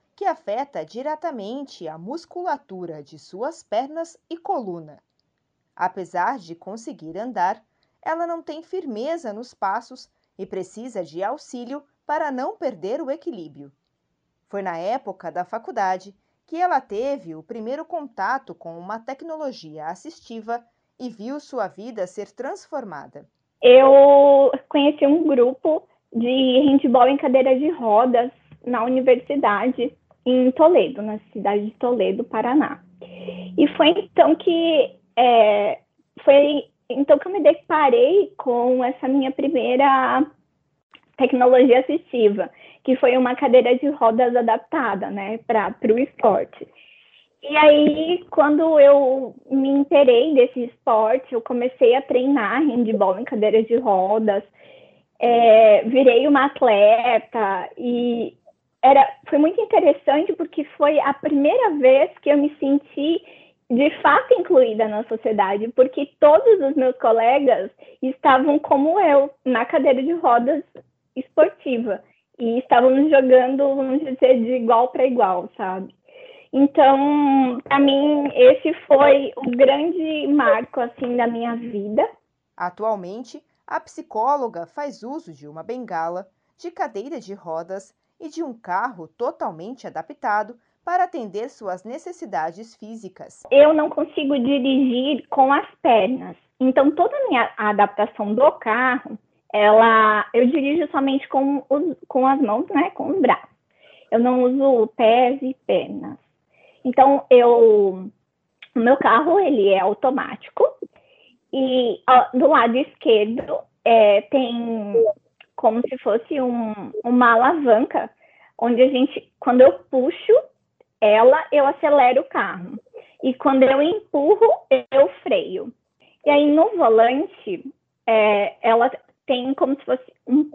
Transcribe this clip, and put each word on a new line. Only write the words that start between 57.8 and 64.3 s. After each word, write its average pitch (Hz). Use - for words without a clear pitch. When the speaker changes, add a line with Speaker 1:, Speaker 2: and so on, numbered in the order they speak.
Speaker 2:
era, 269
foi 302
muito 320
interessante 339
porque 311
foi 294
a 277
primeira 311
vez 269
que -
eu 294
me 294
senti 285
de 262
fato 427